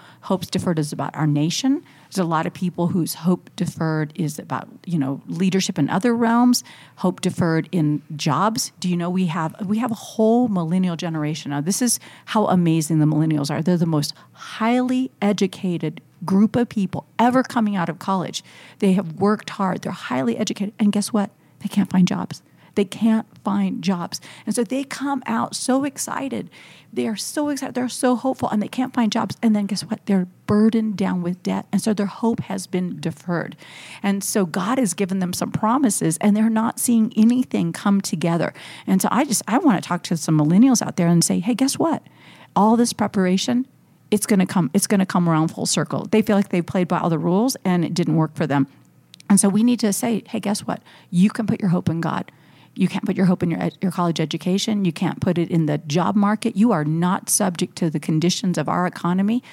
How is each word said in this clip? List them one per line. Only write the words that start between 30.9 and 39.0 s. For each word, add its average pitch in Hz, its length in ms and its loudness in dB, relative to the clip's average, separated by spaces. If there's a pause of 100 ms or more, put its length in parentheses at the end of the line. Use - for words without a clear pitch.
down 185 280 -2
with 180 200 -4
debt. 190 280 -4
And 196 100 2
so 226 120 0
their 202 120 -2
hope 226 360 -2
has 190 260 -8
been 180 340 -4
deferred. 165 560 -6 (460)
And 196 200 0
so 202 220 0
God 190 320 -2
has 240 160 2
given 190 260 -2
them 180 140 -2
some - 180 -4
promises, 214 720 0
and 208 160 4
they're 220 140 4
not 220 280 -2
seeing 226 380 2
anything 220 560 2
come 202 260 2
together. 170 540 0 (320)
And 190 160 4